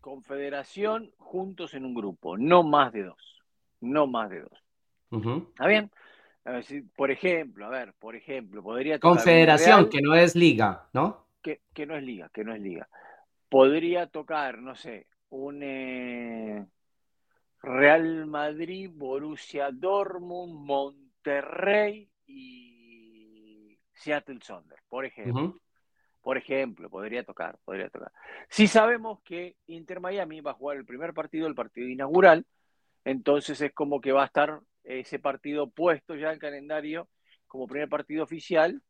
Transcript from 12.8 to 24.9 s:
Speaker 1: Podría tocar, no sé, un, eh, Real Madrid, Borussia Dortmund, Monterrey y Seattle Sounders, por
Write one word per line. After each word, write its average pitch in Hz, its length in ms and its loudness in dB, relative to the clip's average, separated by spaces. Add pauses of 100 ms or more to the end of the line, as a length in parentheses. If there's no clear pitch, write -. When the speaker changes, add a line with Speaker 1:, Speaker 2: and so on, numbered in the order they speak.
Speaker 1:
Podría 160 560 4
tocar, 143 540 -8
no 127 160 -16
sé, 113 320 -18 (220)
un, 143 340 -12
eh, 120 1000 -10 (1000)
Real 156 640 2
Madrid, 165 680 -8
Borussia 139 760 -8
Dortmund, 175 840 -6
Monterrey 147 1500 -4 (200)
y 113 1500 -20 (160)
Seattle 143 520 -8
Sounders, 87 440 -20
por 131 160 -10